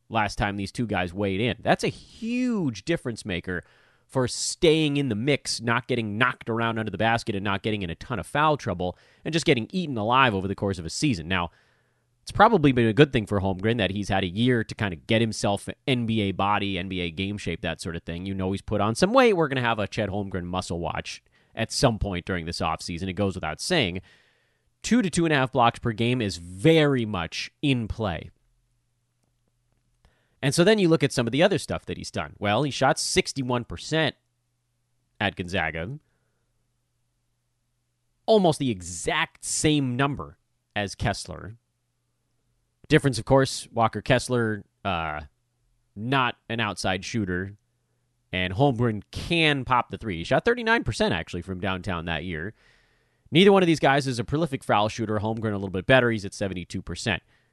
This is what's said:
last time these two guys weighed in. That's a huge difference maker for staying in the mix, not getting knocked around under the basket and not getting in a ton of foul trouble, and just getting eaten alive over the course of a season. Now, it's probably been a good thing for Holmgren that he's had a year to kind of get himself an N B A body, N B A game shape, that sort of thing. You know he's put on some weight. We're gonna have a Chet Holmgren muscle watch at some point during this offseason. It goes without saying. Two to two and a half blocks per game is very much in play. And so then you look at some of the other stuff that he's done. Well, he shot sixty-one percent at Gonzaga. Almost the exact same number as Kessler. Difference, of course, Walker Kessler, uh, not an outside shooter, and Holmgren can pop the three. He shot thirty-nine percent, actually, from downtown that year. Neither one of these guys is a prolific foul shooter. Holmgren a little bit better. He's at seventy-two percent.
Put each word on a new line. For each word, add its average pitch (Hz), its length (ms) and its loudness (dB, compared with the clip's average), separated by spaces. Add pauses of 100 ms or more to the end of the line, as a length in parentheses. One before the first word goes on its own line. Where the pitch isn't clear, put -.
last 107 280 -2
time 101 180 -2
these 98 160 -6
two 123 160 -4
guys 90 260 -2
weighed 98 280 -2
in. 120 200 -2
That's 151 220 0
a 180 60 -2
huge 226 960 -6
difference 139 400 -4
maker 87 380 -6 (420)
for 127 220 -2
staying 156 680 2
in 139 140 0
the 107 60 0
mix, 131 440 -2
not 117 280 0
getting 113 300 -2
knocked 123 320 0
around 113 300 -2
under 110 120 -4
the 92 60 -8
basket 113 380 2
and 98 80 -6
not 98 180 -2
getting 107 200 -2
in 90 80 -4
a 82 60 -6
ton - 240 -8
of 80 60 -6
foul 151 300 2
trouble, 90 420 -4 (280)
and 160 80 -6
just 160 120 0
getting 120 260 2
eaten 156 260 -4
alive 120 360 4
over 95 140 0
the 98 80 -2
course 98 240 -2
of 82 60 -8
a 80 40 -8
season. 92 380 -2
Now, 87 240 -2 (680)
it's - 100 -16
probably 185 400 6
been 120 160 4
a 110 60 2
good 139 200 6
thing 110 120 0
for 101 160 0
Holmgren 98 360 0
that 95 140 0
he's 101 180 -4
had 98 140 0
a 95 40 -2
year 113 360 2
to - 120 -10
kind 101 180 -4
of 76 140 -14
get 113 140 4
himself 107 460 -2
an 95 80 -10 (120)
N 123 180 0
B 110 160 0
A 98 100 0
body, 98 460 0
N 92 120 -6
B 92 120 -4
A 87 100 -4
game 98 260 -4
shape, 90 240 -6
that 82 200 -4
sort 85 140 -6
of 82 80 -10
thing. 85 220 -8
You 98 80 -4
know 95 180 -2
he's 98 100 -4
put 104 200 -2
on 110 140 0
some 196 180 2
weight. 247 200 6
We're 165 140 0
gonna 135 140 -2
have 117 180 0
a 98 80 -2
Chet 107 220 -4
Holmgren 95 360 -4
muscle 90 340 -4
watch - 420 -6 (340)
at 113 160 -4
some 117 280 2
point 90 260 -4
during 87 200 -4
this 85 140 -6
offseason. 85 500 -4
It 92 40 -4
goes 98 220 0
without 78 240 -6
saying. 101 420 0 (800)
Two 240 180 4
to 190 80 0
two 170 160 0
and 160 80 2
a 147 40 4
half 131 140 2
blocks 120 280 4
per 120 120 -2
game 120 300 0
is 95 160 -2
very 123 680 4
much 90 460 -4 (100)
in 127 260 0
play. 92 420 -4 (2000)
And 135 140 0
so 170 100 6
then 214 140 6
you 190 100 6
look 160 160 4
at 135 80 2
some 120 160 0
of 110 40 -4
the 135 100 2
other 180 160 4
stuff - 300 -6
that 87 100 -6
he's - 140 -12
done. 80 260 -6
Well, 104 240 2
he 147 100 0
shot 135 280 2
sixty-one 123 640 -2
percent 147 520 -2 (1040)
at 98 160 -2
Gonzaga. 87 640 -4 (2250)
Almost 190 320 6
the 135 100 0
exact 104 720 -4
same 143 520 0
number 120 420 -2 (380)
as 101 180 -4
Kessler. 90 640 -6 (1300)
Difference, 143 300 4
of 107 80 -6
course, 131 480 2
Walker 113 280 0
Kessler, 120 600 0 (220)
uh, 80 360 -4 (760)
not 123 420 -2 (100)
an 113 140 -2
outside 95 420 -2
shooter, 98 540 -4 (760)
and 92 220 -2
Holmgren 117 480 0 (100)
can 151 540 0
pop 123 240 0
the 95 80 -10
three. 92 220 -6
He 85 40 -6
shot 131 220 0
thirty-nine 233 380 0
percent, 135 320 -2
actually, 85 260 -6
from 92 180 -8
downtown 90 460 -4
that 82 180 -4
year. 90 300 -6 (760)
Neither 196 220 8
one 196 100 6
of 175 60 2
these 160 140 2
guys 139 260 2
is 123 120 -4
a 117 40 -2
prolific 147 400 -4
foul 107 240 2
shooter. 107 320 -4
Holmgren 110 320 -4
a 101 60 -4
little 98 120 -4
bit 90 160 -6
better. 123 260 6
He's 107 120 -4
at 98 100 -10
seventy-two 92 480 -6
percent. 85 420 -4 (300)